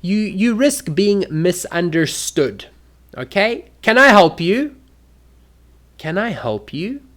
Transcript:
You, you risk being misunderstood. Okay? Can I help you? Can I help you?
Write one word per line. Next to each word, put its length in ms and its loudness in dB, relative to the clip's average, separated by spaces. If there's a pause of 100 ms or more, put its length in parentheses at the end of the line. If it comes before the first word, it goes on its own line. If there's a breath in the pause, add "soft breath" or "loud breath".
You, 160 -2
you 380 0
risk 380 0
being 360 2
misunderstood. 1400 -2 (500)
Okay? 540 -4 (100)
Can 160 2
I 100 8
help 340 6
you? 340 -2 (1200)
Can 200 -6
I 120 -2
help 440 -6
you? 280 -8 (160)